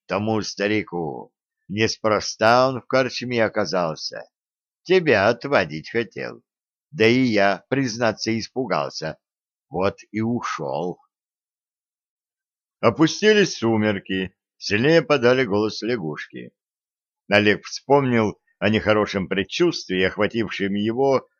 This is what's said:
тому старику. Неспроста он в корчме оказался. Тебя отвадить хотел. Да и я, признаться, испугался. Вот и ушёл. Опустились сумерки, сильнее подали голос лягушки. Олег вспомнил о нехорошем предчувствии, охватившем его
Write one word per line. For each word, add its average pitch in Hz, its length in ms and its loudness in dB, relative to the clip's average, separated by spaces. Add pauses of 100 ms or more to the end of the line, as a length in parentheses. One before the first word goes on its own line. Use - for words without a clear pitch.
тому 107 360 -2
старику. 87 920 -4 (360)
Неспроста 110 1000 0
он 127 140 -4
в - 40 -18
корчме 123 580 -2
оказался. 87 840 -4 (540)
Тебя 147 460 4
отвадить 101 600 -2
хотел. 65 540 -6 (480)
Да 110 140 2
и 120 140 6
я, 101 500 2
признаться, 113 680 -2
испугался. 80 800 -6 (520)
Вот 92 300 -4 (120)
и 107 100 -4
ушёл. 85 800 -4 (1800)
Опустились 160 800 2
сумерки, 104 800 -2 (220)
сильнее 135 460 2
подали 127 420 2
голос 104 380 -2
лягушки. 78 680 -6 (800)
Олег 104 360 2
вспомнил 123 760 0 (180)
о 101 120 0
нехорошем 104 580 0
предчувствии, 95 720 -2
охватившем 98 720 -2
его 117 540 0 (120)